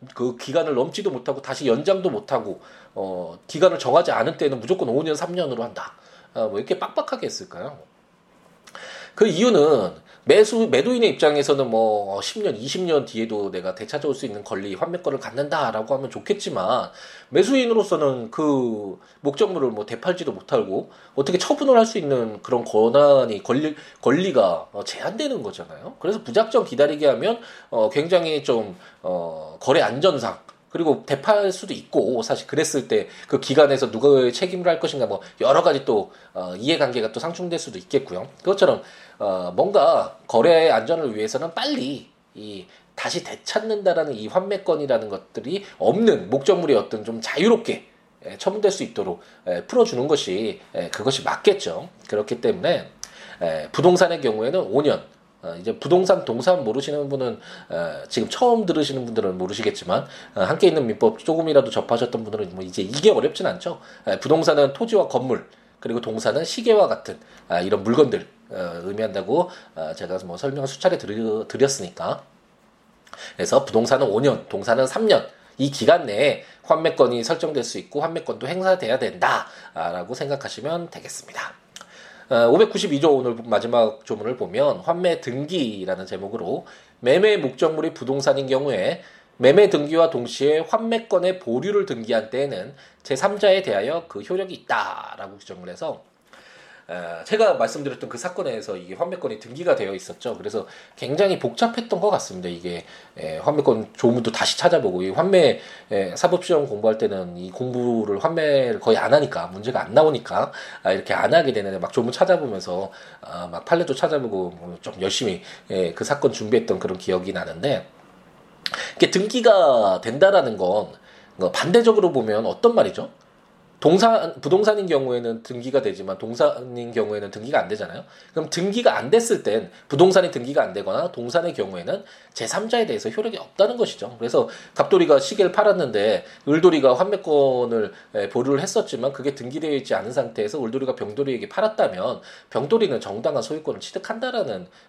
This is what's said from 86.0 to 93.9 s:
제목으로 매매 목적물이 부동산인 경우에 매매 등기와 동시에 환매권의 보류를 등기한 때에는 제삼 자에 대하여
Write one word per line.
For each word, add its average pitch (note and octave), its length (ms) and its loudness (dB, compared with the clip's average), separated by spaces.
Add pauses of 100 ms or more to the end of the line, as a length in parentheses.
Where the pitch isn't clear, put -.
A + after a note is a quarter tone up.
제목으로 G2 600 -8 (360)
매매 F#3 340 4
목적물이 D#3 580 0
부동산인 C3+ 540 0
경우에 C3 540 0 (340)
매매 D#3+ 340 8
등기와 D#3+ 400 2
동시에 C#3 500 0
환매권의 G3+ 800 -2
보류를 F#3 460 -2
등기한 A2+ 440 -4
때에는 B2 440 -6 (300)
제삼 G3 340 -2
자에 G3 240 4
대하여 C3 460 -2